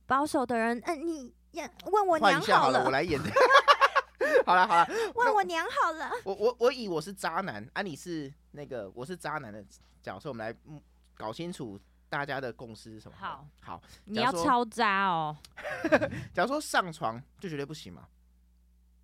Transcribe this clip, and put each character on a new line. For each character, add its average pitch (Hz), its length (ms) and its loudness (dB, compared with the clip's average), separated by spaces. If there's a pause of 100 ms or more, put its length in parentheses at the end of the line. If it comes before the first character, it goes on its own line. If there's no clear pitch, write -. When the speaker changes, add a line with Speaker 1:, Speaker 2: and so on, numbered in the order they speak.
Speaker 1:
保 269 180 2
守 285 220 0
的 247 100 -2
人， 233 300 0
嗯， 311 180 -4
你 302 300 -8 (200)
呀， 302 140 -8 (220)
问 403 160 4
我 339 140 6
娘 214 200 6
好 - 0 -
了。 - 0 -
Speaker 2:
换 - 20 -2
一 - 40 -4
下 180 140 6
好 139 100 4
了， 180 140 2
我 135 80 2
来 135 100 4
演。 165 200 0
<laughs> 539 1200 4
好 175 80 6
啦， 180 100 6
好 170 120 4
啦， 170 120 6 (280)
Speaker 1:
问 466 180 2
我 403 80 4
娘 349 260 -4
好 494 220 0
了。 311 180 -8
Speaker 2:
那 - 140 -8
我， - 100 -6
我， 247 280 -2
我 240 120 4
以 233 140 -8
我 165 140 -2
是 175 120 -8
渣 180 280 -4
男 120 340 -8
啊， 190 80 -4
你 170 140 -10
是 156 360 -10 (200)
那 143 120 -16
个， 120 300 -10
我 123 100 -12
是 180 120 -10
渣 156 160 -8
男 135 200 -8
的 104 120 -16 (360)
角 98 200 -12
色， 156 80 -12
我 131 60 -8
们 113 120 -10
来， 113 100 -10 (120)
嗯， 151 120 -20 (360)
搞 110 160 -8
清 170 200 -10
楚 110 260 -12 (300)
大 143 160 -6
家 139 160 -6
的 123 120 -6
共 113 220 -16
识 110 180 -20
是 107 80 -18
什 104 100 -20
么。 - 80 -20
Speaker 1:
好。 151 260 -12 (160)
Speaker 2:
好， - 220 -16 (220)
Speaker 1:
你 220 160 -6
要 240 100 2
超 240 340 2
渣 202 420 0
哦。 160 300 0 (460)
Speaker 2:
假 - 60 -2
如 233 100 6
说， 190 100 -2 (140)
<laughs> - 120 -14
假 175 100 0
如 240 40 0
说 294 120 -2
上 208 320 -2
床 120 280 -4 (200)
就 196 80 -10
绝 156 80 -8
对 139 100 -6
不 156 80 -14
行 101 180 -16
嘛。 - 140 -20 (960)